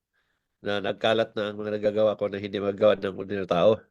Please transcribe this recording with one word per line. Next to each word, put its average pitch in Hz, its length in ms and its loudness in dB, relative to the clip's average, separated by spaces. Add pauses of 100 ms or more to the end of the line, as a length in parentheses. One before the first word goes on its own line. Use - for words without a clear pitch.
(640)
na 101 160 -2
nagkalat 110 560 0
na 104 160 -4
ang 104 80 -12
mga 104 160 -4
nagagawa 104 400 2
ko 101 160 -4
na 101 80 -6
hindi 101 160 -6
magagawa 101 400 2
ng 95 160 -4
ordinaryo 98 320 -6
tao. 90 320 4 (140)